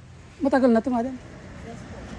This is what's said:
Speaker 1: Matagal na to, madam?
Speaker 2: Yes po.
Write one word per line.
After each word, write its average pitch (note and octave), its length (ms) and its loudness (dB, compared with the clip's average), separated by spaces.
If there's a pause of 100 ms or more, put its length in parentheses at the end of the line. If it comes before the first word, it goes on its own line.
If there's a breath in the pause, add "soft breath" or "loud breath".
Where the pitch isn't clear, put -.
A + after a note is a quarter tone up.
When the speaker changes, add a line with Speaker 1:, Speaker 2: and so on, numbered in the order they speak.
(400)
Speaker 1:
Matagal C4+ 300 6
na A3+ 80 8
to, A3+ 100 0
madam? B3 300 -2 (480)
Speaker 2:
Yes A#3 160 -12
po. A3+ 160 -14 (200)